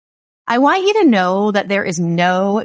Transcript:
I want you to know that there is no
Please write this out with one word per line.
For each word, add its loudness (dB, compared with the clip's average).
I -2
want 2
you 2
to 4
know 0
that -2
there -2
is -4
no -2